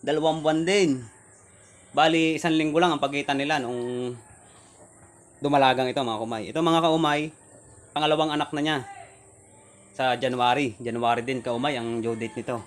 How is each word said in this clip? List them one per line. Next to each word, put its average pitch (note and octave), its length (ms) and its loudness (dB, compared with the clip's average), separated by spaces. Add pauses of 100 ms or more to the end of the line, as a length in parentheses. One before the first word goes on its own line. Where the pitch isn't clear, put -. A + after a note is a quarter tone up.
Dalawang D#3 400 0
buwan D#3 240 2
din. E3+ 400 2 (880)
Bali, D#3+ 480 4
isang D#3+ 160 2
linggo D#3 240 2
lang F3 100 4
ang C#3+ 140 0
pagitan C#3+ 320 -2
nila C#3+ 240 0
nung B2 560 -6 (1200)
dumalagang C3 540 2
ito, C#3 100 -2
mga A2+ 160 -4
kaumay. A2+ 320 -6
Ito, D#3+ 140 -2
mga E3 180 4
kaumay, D#3+ 380 2 (760)
pangalawang D#3 400 2
anak D3 160 -2
na D3+ 140 -4
niya. D3+ 140 0 (1160)
Sa C3 220 0
January. B2 640 0
January A#2 420 0
din, B2+ 220 -4
kaumay, B2+ 320 -2
ang A#2 240 -4
due A2+ 160 -4
date A2+ 240 -8
nito. A#2 260 -6